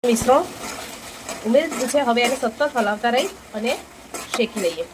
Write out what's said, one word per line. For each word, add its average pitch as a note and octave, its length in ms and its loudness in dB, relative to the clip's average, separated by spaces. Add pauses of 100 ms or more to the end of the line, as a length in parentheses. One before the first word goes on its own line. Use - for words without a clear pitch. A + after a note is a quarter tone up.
મિશ્રણ A#3+ 380 6 (1000)
ઉમેરી C#4+ 220 6
દીધું B3 200 -2
છે. C#4+ 100 2
હવે A#3+ 240 2
એને B3 140 2
સતત C4+ 400 -2
હલાવતા G#3+ 340 0
રહી C4 160 2
અને A#3 500 -4 (600)
શેકી A3+ 240 0
લઈએ. E3 340 0